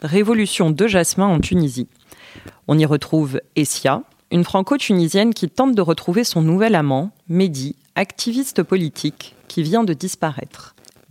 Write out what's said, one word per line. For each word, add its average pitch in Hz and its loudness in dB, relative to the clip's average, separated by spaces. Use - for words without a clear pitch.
révolution 196 0
de 156 2
jasmin 190 2
en 170 2
Tunisie. 135 0
On 147 4
y 156 4
retrouve 147 0
Essia, 151 0
une 175 2
franco-tunisienne 196 0
qui 185 -6
tente 262 0
de 202 2
retrouver 175 0
son 170 -2
nouvel 190 4
amant, 147 0
Mehdi, 160 -2
activiste 226 -4
politique, 160 -4
qui - -4
vient 220 0
de 175 0
disparaître. - -10